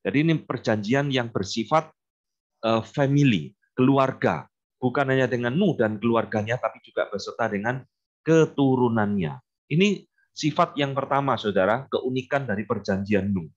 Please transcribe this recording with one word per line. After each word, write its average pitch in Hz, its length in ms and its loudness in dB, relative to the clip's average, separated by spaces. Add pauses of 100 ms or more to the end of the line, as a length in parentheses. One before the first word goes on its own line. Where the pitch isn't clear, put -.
Jadi 98 160 -2
ini 160 240 4
perjanjian 123 720 -2
yang 120 160 -2
bersifat, 113 640 -2 (720)
eh, 113 160 2
family, 135 720 0 (240)
keluarga. 127 720 2 (320)
Bukan 135 320 0
hanya 131 160 2
dengan 120 240 -2
Nuh 175 240 2
dan 107 240 -2
keluarganya, 113 560 0
tapi - 240 -6
juga - 240 -4
beserta 104 400 -6
dengan 110 400 -4 (400)
keturunannya. 123 1120 2 (320)
Ini 190 400 0 (240)
sifat 156 400 -2
yang 139 240 -2
pertama, 135 400 0
saudara, 104 480 0
keunikan 127 640 -4
dari 107 160 -4
perjanjian 101 640 -2
Nuh. 92 160 -2 (120)